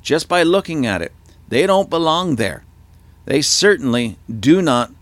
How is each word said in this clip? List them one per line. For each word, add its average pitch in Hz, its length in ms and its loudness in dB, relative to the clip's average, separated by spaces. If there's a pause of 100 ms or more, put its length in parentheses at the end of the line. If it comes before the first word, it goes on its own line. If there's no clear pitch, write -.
just 151 260 -2
by 180 140 2
looking 165 420 0
at 95 160 -2
it, - 100 -8 (360)
they 131 180 2
don't 196 240 2
belong 165 460 0
there. 98 280 -6 (640)
They 147 160 0
certainly 120 760 0 (200)
do 160 220 4
not 120 300 0 (100)